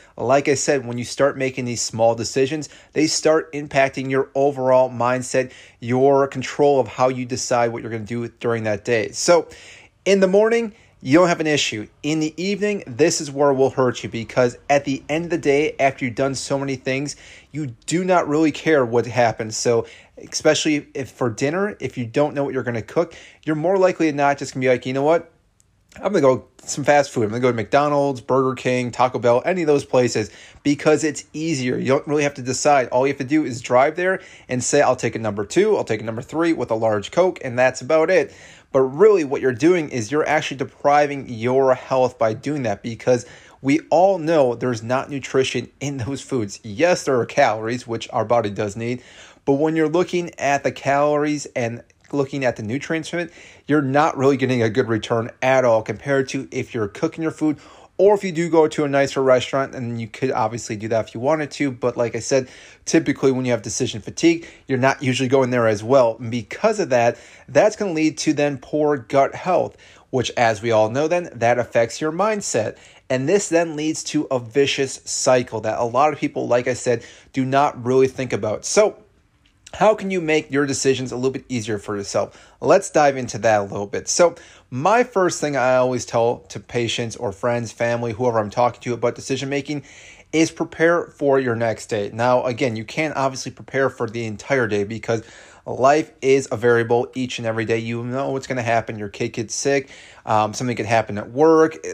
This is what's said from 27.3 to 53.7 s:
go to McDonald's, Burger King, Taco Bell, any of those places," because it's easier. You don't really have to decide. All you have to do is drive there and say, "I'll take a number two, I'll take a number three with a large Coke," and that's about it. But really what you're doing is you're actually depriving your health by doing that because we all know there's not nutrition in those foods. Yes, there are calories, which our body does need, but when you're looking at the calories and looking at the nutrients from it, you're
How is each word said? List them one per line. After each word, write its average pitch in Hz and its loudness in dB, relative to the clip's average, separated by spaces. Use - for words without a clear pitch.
go 123 2
to 117 0
McDonald's, 143 0
Burger 131 0
King, 123 -2
Taco 123 0
Bell, 120 4
any 180 -2
of 160 -2
those 143 2
places," 123 0
because 151 2
it's 147 -4
easier. 143 -2
You 120 -4
don't 143 0
really 147 0
have 143 -2
to 135 -12
decide. 131 2
All 127 2
you 139 0
have 135 -10
to 139 -4
do 151 2
is 123 -8
drive 135 2
there 180 -2
and 123 -4
say, 143 4
"I'll 123 4
take 120 -4
a - -6
number 107 -4
two, 196 2
I'll 113 0
take 110 -4
a 107 -12
number 113 -8
three 165 -2
with 123 -4
a 113 -2
large 110 0
Coke," 180 2
and 123 -6
that's 127 2
about 160 2
it. 175 2
But 135 4
really 165 6
what 135 -4
you're 131 0
doing 151 2
is 113 -6
you're 151 0
actually 147 -2
depriving 143 0
your 127 2
health 127 0
by 113 2
doing 143 -6
that 104 -4
because 123 -2
we 139 2
all 185 4
know 147 2
there's 120 -4
not 127 -2
nutrition 131 -2
in 139 -6
those 131 -6
foods. 107 -6
Yes, 147 0
there 131 0
are - 0
calories, 120 0
which 117 -8
our 117 -2
body 110 0
does 104 -4
need, 120 -6
but 139 2
when 156 0
you're 156 2
looking 170 -2
at 139 0
the 131 -2
calories 147 0
and 120 -6
looking 139 -2
at 117 0
the 113 -8
nutrients 147 -6
from 170 -6
it, 165 -8
you're 156 4